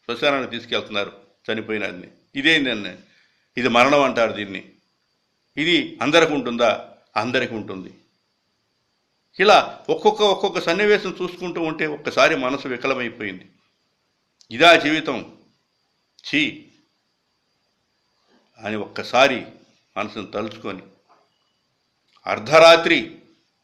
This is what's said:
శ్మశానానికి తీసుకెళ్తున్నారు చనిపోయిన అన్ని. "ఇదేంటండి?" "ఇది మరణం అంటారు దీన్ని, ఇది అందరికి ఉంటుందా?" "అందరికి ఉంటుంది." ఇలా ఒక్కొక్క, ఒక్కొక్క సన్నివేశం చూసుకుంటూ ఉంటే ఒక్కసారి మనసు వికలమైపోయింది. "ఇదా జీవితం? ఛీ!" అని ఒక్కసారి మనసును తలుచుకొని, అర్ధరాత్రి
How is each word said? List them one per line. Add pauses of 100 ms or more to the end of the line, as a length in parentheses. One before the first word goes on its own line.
శ్మశానానికి
తీసుకెళ్తున్నారు (400)
చనిపోయిన
అన్ని. (260)
"ఇదేంటండి?" (640)
"ఇది
మరణం
అంటారు
దీన్ని, (840)
ఇది
అందరికి
ఉంటుందా?" (200)
"అందరికి
ఉంటుంది." (1500)
ఇలా
ఒక్కొక్క,
ఒక్కొక్క
సన్నివేశం
చూసుకుంటూ
ఉంటే
ఒక్కసారి
మనసు
వికలమైపోయింది. (1000)
"ఇదా
జీవితం? (840)
ఛీ!" (1900)
అని
ఒక్కసారి (500)
మనసును
తలుచుకొని, (1400)
అర్ధరాత్రి (480)